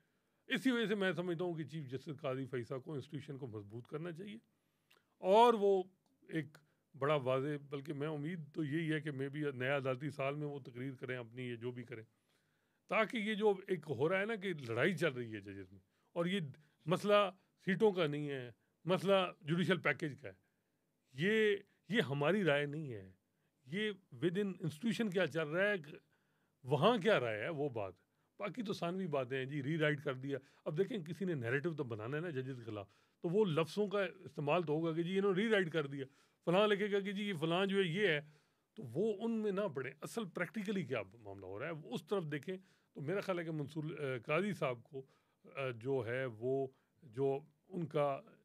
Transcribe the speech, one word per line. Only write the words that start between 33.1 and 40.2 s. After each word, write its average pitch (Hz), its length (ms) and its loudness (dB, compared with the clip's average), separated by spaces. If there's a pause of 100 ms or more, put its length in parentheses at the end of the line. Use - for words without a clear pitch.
तो 175 60 -2
वो 208 160 4
लफ्ज़ों 165 440 0
का 196 160 0
इस्तेमाल 160 600 0
तो 147 100 0
होगा 165 180 2
कि 165 120 0
जी 190 140 0
इन्होंने 196 240 4
रीराइट 202 260 4
कर 151 180 0
दिया, 135 200 -6 (400)
फलां 190 220 6
लिखेगा 202 320 2
कि 196 120 -4
जी 202 140 -4
ये 202 60 -2
फलां 170 340 2
जो 196 100 0
है 190 120 4
ये 180 240 2
है, 147 200 -2 (440)
तो 214 60 -14
वो 160 300 0
उनमें 214 400 0
ना 196 160 0
पड़े। 131 340 -6
असल - 220 -6